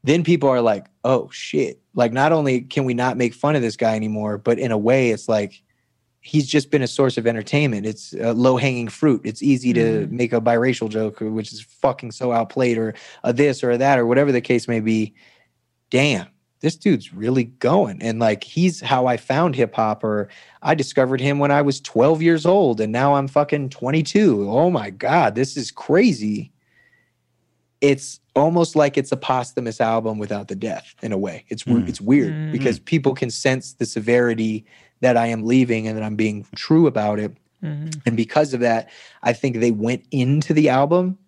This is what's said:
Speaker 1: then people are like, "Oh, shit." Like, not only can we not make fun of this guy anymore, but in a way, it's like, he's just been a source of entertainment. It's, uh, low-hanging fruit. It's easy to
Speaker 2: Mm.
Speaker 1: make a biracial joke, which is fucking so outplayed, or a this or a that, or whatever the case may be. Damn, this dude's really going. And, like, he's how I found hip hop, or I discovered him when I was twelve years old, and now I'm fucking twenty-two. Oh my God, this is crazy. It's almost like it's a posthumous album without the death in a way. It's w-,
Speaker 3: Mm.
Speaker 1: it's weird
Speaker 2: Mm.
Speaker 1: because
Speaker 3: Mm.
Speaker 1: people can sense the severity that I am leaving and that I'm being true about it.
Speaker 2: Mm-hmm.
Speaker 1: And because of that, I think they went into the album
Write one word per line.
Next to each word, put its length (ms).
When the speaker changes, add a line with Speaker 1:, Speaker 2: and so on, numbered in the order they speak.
Speaker 1:
then 200
people 260
are 120
like, 260
"Oh, 280
shit." 480
Like, 180
not 200
only 300
can 240
we 100
not 220
make 180
fun 200
of 60
this 160
guy 180
anymore, 440
but 180
in 140
a 80
way, 320
it's 180
like, 320
he's 260
just 220
been 120
a 60
source 300
of 80
entertainment. 600
It's, 280
uh, 200
low-hanging 560
fruit. 340
It's 180
easy 300
to 340
Speaker 2:
Mm. 60
Speaker 1:
make 220
a 80
biracial 480
joke, 320
which 320
is 80
fucking 500
so 220
outplayed, 440
or 160
a 80
this 320
or 80
a 60
that, 200
or 80
whatever 280
the 80
case 260
may 140
be. 320
Damn, 380
this 160
dude's 380
really 320
going. 560
And, 180
like, 240
he's 380
how 260
I 80
found 400
hip 200
hop, 280
or 240
I 140
discovered 460
him 180
when 120
I 100
was 180
twelve 420
years 240
old, 360
and 100
now 240
I'm 140
fucking 400
twenty-two. 840
Oh 180
my 200
God, 460
this 200
is 160
crazy. 800
It's 380
almost 400
like 220
it's 140
a 60
posthumous 640
album 380
without 320
the 60
death 460
in 120
a 40
way. 300
It's 160
w-, 220
Speaker 3:
Mm. 40
Speaker 1:
it's 120
weird 320
Speaker 2:
Mm. 180
Speaker 1:
because 280
Speaker 3:
Mm. 60
Speaker 1:
people 280
can 160
sense 440
the 120
severity 800
that 140
I 120
am 180
leaving 420
and 100
that 60
I'm 140
being 280
true 320
about 320
it. 120
Speaker 2:
Mm-hmm. 240
Speaker 1:
And 120
because 360
of 60
that, 300
I 80
think 300
they 100
went 400
into 420
the 140
album 500